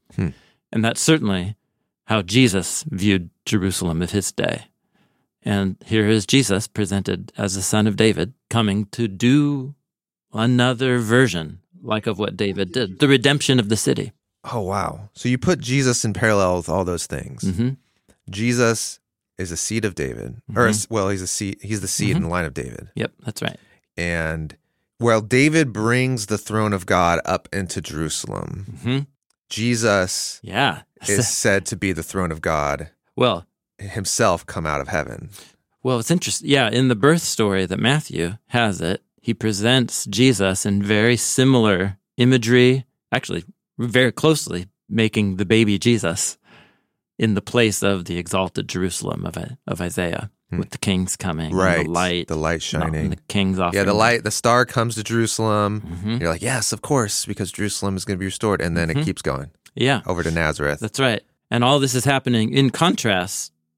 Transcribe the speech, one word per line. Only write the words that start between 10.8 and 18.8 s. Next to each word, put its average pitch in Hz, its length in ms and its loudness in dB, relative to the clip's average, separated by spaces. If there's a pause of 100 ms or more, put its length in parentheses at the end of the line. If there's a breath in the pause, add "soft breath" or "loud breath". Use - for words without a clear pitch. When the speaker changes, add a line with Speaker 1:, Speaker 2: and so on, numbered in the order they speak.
Speaker 2:
version, 104 600 0 (220)
like, 107 260 -4
of 95 100 -2
what 98 180 -4
David 98 360 -2
did, 95 260 -4
the 143 100 4
redemption 135 520 4
of 104 80 0
the 110 80 2
city. 113 360 -2 (320)
Speaker 1:
Oh, 120 180 -6
wow. 95 520 -6
So - 140 -6
you 123 100 0
put 175 220 0
Jesus 127 440 0
in 107 80 0
parallel 95 440 2
with 85 120 -4
all 90 160 0
those 87 220 -4
things. - 380 -10
Speaker 2:
Mm-hmm. 101 260 0 (600)
Speaker 1:
Jesus 117 680 0 (400)